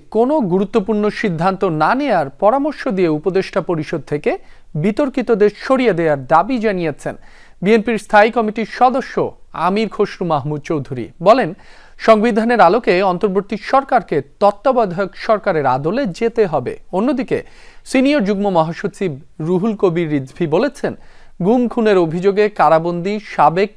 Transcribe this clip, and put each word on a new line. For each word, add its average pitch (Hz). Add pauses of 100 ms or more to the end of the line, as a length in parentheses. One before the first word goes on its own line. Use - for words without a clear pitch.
(100)
কোনো 254
গুরুত্বপূর্ণ 208
সিদ্ধান্ত 185
না 165
নেয়ার 226
পরামর্শ 277
দিয়ে 185
উপদেষ্টা 180
পরিষদ 160
থেকে 151 (360)
বিতর্কিতদের 214 (100)
সরিয়ে 262
দেওয়ার 156
দাবি 190
জানিয়েছেন 175 (460)
বিএনপির 214
স্থায়ী 214
কমিটির 214 (120)
সদস্য 240 (160)
আমির 196
খসরু -
মাহমুদ 151
চৌধুরী। 135 (140)
বলেন, 196 (440)
সংবিধানের 220
আলোকে 190
অন্তর্বর্তী 190
সরকারকে 240 (180)
তত্ত্বাবধায়ক 208
সরকারের 190
আদলে 156
যেতে 220
হবে। 139 (140)
অন্যদিকে 220 (420)
সিনিয়র 269
যুগ্ম 202
মহাসচিব 165 (200)
রুহুল 185
কবির 170
রিজভী 147
বলেছেন, 180 (500)
গুম 240
খুনের 214
অভিযোগে 180
কারাবন্দী 175
সাবেক 170